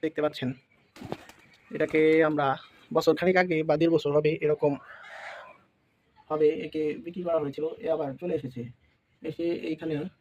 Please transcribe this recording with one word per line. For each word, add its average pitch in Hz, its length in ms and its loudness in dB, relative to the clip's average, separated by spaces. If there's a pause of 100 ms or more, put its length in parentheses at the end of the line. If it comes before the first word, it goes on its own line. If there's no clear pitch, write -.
দেখতে 156 200 -4
পাচ্ছেন, 147 260 -2 (1200)
এটাকে 156 300 0 (280)
আমরা 147 180 2 (480)
বছর 160 240 4
খানিক 185 220 2
আগে 175 160 2 (120)
বা 151 100 6
দেড় 165 160 4
বছর 151 220 2
হবে, 151 140 2 (140)
এরকম 151 260 2 (1600)
হবে, 156 180 4 (180)
একে 156 180 -4 (220)
বিক্রি 175 220 -10
করা 165 160 0
হয়েছিল, 143 220 -6 (200)
এ - 100 -4
আবার 151 140 -4 (120)
চলে 175 180 -4
এসেছে, 123 220 -10 (600)
এসে 165 240 -8 (260)
এইখানে 160 220 -6 (280)